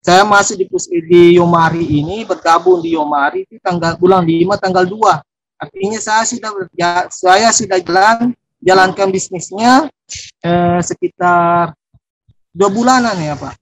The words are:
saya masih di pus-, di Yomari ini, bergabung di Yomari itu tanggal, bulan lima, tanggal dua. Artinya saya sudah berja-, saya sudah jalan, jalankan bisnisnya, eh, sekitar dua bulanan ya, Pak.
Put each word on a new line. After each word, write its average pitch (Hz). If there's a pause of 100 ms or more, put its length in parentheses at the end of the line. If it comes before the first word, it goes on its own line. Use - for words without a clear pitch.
saya 185
masih 202
di 185
pus-, -
di 175
Yomari 170
ini, 160
bergabung 170
di 165
Yomari 151
itu 226
tanggal, 165
bulan 185
lima, 170
tanggal 185
dua. 190 (360)
Artinya 196
saya 214
sudah 220
berja-, 175
saya 196
sudah 196
jalan, 220 (240)
jalankan 190
bisnisnya, 208 (520)
eh, 175
sekitar 170 (800)
dua 196
bulanan 233
ya, 151
Pak. 135